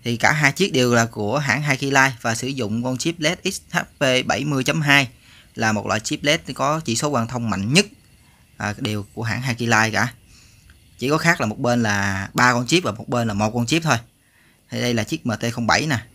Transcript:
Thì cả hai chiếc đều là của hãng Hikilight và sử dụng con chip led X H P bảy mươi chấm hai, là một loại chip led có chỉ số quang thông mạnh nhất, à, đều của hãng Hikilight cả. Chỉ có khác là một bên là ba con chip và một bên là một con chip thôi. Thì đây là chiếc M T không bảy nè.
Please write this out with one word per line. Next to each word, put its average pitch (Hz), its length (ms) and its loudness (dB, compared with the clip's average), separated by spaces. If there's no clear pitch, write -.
Thì 120 140 -2
cả 113 140 4
hai 147 200 2
chiếc 185 220 0
đều 123 200 4
là 117 120 4
của 113 320 -4
hãng 143 260 0
Hikilight 135 580 2
và 113 140 -2
sử 127 120 -6
dụng 120 360 -2
con 127 140 -4
chip 170 220 -4
led 160 240 -2
X 190 160 -4
H 170 60 -2
P 131 280 2
bảy 110 200 -2
mươi 139 180 -2
chấm 160 180 0
hai, 139 280 4
là 113 160 0
một 104 160 -2
loại 104 120 0
chip - 240 -6
led 156 160 2
có 143 240 0
chỉ 117 160 -4
số 147 160 -2
quang 117 160 0
thông 120 220 -6
mạnh 98 240 -2
nhất, 196 120 4
à, 104 200 -6
đều 107 360 -4
của 113 100 -8
hãng 113 180 -2
Hikilight 117 520 2
cả. 107 200 0
Chỉ 127 120 -4
có 156 80 2
khác 170 240 2
là 113 60 0
một 107 120 -6
bên 120 240 2
là 98 500 -2
ba 123 200 4
con 120 140 0
chip 175 160 2
và 113 80 -2
một 107 180 -12
bên 120 180 0
là 104 60 -2
một 107 200 0
con 120 120 0
chip 160 180 0
thôi. 139 140 2
Thì 117 120 -6
đây 123 120 0
là 110 100 0
chiếc 160 220 -8
M 120 140 -2
T 117 140 -4
không 117 140 -4
bảy 110 200 2
nè. 139 100 -2